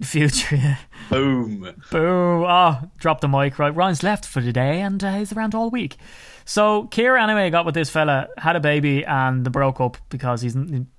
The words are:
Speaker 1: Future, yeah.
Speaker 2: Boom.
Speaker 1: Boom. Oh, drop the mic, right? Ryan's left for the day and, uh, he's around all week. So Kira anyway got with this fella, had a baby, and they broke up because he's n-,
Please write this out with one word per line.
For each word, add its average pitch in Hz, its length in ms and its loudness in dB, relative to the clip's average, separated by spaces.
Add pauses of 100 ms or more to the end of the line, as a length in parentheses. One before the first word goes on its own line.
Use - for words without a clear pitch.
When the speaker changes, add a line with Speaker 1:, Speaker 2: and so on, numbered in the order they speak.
Speaker 1:
Future, 147 540 0
yeah. 139 220 0 (320)
Speaker 2:
Boom. 120 640 -2 (180)
Speaker 1:
Boom. 175 560 2
Oh, 175 320 4 (180)
drop 156 220 0
the 151 80 0
mic, 139 320 0
right? 147 160 0
Ryan's 175 260 0
left 202 240 0
for - 140 -6
the 120 140 -2
day 135 260 0
and, 196 240 -4
uh, 196 140 -2
he's 208 160 -6
around 220 200 -4
all 226 160 -2
week. 220 280 -6 (480)
So 214 400 2
Kira 254 360 2
anyway 214 280 2
got 170 160 2
with 160 100 -2
this 160 140 0
fella, 151 480 0
had 165 180 0
a 170 60 0
baby, 147 440 2
and 131 400 0
they 131 40 -2
broke 135 320 0
up 123 160 -2 (120)
because 123 320 -4
he's 120 140 -4
n-, 135 320 -4 (100)